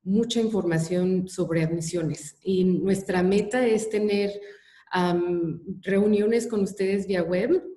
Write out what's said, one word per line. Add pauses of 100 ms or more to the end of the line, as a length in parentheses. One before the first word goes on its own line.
mucha
información
sobre
admisiones
y
nuestra
meta
es
tener, (600)
am, (200)
reuniones
con
ustedes
vía
web (140)